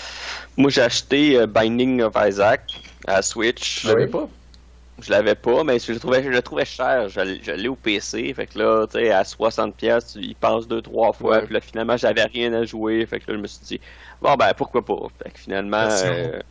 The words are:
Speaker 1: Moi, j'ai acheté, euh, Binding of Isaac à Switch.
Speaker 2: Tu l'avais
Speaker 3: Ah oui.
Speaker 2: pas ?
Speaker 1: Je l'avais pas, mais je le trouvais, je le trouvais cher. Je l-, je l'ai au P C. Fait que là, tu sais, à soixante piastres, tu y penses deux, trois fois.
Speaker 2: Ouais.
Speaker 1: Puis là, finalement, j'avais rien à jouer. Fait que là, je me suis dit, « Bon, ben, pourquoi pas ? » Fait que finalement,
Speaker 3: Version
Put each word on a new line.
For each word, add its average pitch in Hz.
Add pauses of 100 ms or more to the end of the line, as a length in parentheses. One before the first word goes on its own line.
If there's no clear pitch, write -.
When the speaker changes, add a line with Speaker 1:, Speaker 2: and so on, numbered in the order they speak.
(580)
Speaker 1:
Moi, 139
j'ai 131
acheté, 139
euh, 113
Binding 117
of 107
Isaac 104 (340)
à 98
Switch. 110
Speaker 2:
Tu 117
l'avais 113
Speaker 3:
Ah -
oui. -
Speaker 2:
pas ? 302 (720)
Speaker 1:
Je -
l'avais 104
pas, 131
mais 135
je 117
le 117
trouvais, 131
je 139
le 123
trouvais 143
cher. 127
Je 98
l-, 95
je -
l'ai 92
au 131
P 104
C. 127
Fait 110
que -
là, 110
tu -
sais, 113
à 95
soixante 110
piastres, 117
tu 107
y 110
penses 113
deux, 113
trois 110
fois. 110
Speaker 2:
Ouais. 107
Speaker 1:
Puis 107
là, 104
finalement, 113
j'avais 113
rien 120
à 117
jouer. 110
Fait 110
que -
là, 107
je 104
me -
suis -
dit, « - (440)
Bon, 143
ben, 113
pourquoi 135
pas ? » 101 (280)
Fait -
que -
finalement, 101
Speaker 3:
Version 90